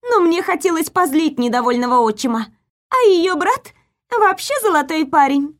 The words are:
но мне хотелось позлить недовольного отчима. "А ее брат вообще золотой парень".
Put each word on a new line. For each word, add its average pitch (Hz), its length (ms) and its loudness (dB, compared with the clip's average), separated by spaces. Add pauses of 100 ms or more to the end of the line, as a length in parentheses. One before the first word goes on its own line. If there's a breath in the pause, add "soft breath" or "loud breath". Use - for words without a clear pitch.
но 466 180 2
мне 339 220 2
хотелось 349 480 -2
позлить 311 480 0
недовольного 247 600 0
отчима. 226 480 -2 (420)
"А - 80 -2 (120)
ее 370 280 2
брат 392 380 -4 (360)
вообще 415 520 -2
золотой 311 420 0
парень". 285 560 0